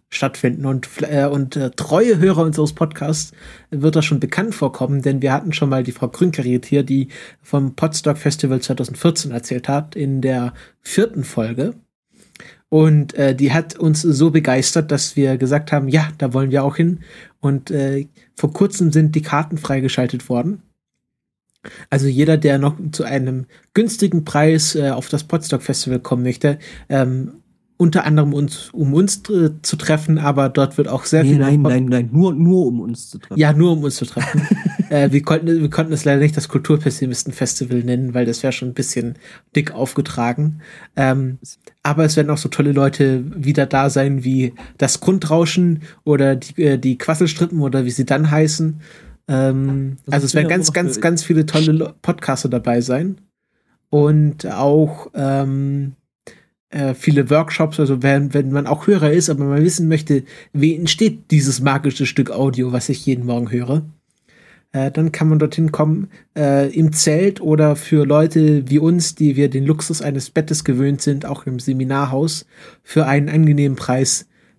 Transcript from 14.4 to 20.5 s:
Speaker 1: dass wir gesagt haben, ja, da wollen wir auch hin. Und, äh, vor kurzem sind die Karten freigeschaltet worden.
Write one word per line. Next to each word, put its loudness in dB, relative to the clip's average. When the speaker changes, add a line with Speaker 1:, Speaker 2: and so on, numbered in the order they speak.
Speaker 1:
dass -4
wir 2
gesagt -2
haben, 0
ja, 2
da -4
wollen 0
wir 0
auch -2
hin. 0
Und, -2
äh, -2
vor -2
kurzem 0
sind 2
die 0
Karten -4
freigeschaltet -2
worden. -4